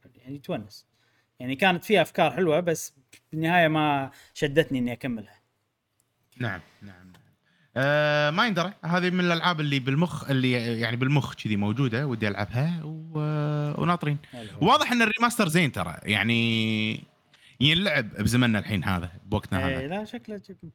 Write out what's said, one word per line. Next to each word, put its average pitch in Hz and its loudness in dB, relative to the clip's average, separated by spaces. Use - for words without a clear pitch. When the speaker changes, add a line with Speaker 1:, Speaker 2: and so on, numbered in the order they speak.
Speaker 1:
يعني 139 -14
تونس. 123 -10
يعني 127 -6
كانت 180 2
فيها 196 6
أفكار 160 2
حلوة، 165 2
بس 170 -4
بالنهاية 160 4
ما 151 0
شدتني 143 2
إني 123 -2
أكملها. 113 -8
Speaker 2:
نعم، 101 -6
نعم، 92 -20
نعم. - -20
آه، 147 2
ما 196 2
يندرى. 185 -2
هذه 180 2
من 180 0
الألعاب 175 2
اللي 143 0
بالمخ، 139 0
اللي 123 2
يعني 117 -2
بالمخ 131 0
كذي 107 -2
موجودة، 113 0
ودي 110 -2
ألعبها 120 -2
و-، 151 -4
وناطرين. 156 0
Speaker 1:
حلو. 117 -14
Speaker 2:
واضح 240 4
إن 240 4
الريماستر 226 2
زين 156 4
ترى. 85 -4
يعني 110 0
ينلعب 147 2
بزمننا 117 2
الحين 98 -2
هذا، 90 -2
بوقتنا 98 -2
Speaker 1:
إيه، 131 -2
Speaker 2:
هذا. 131 -6
Speaker 1:
لا، 196 -6
شكله 214 -12
شيء 185 -18